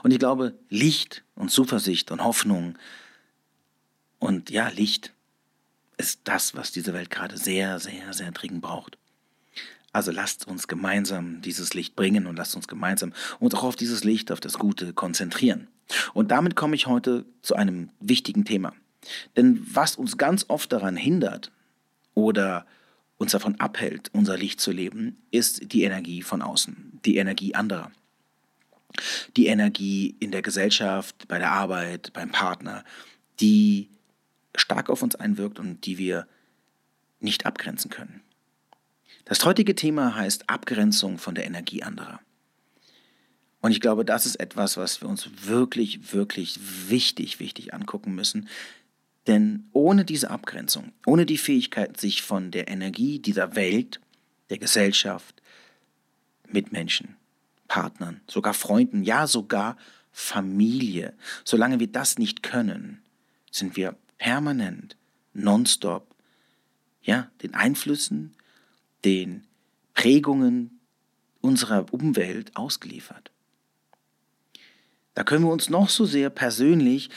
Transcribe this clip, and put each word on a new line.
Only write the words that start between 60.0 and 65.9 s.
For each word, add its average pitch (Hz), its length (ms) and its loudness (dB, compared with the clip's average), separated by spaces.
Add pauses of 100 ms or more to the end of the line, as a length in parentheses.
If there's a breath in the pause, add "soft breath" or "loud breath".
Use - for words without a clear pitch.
Familie, 101 1000 0 (300 loud breath)
solange 120 380 4
wir 117 60 0
das 131 300 -2
nicht 110 240 -2
können, - 600 -4 (500)
sind 92 240 -6
wir 92 220 -4 (200)
permanent, 123 800 -2 (380)
nonstop, 101 800 0 (840)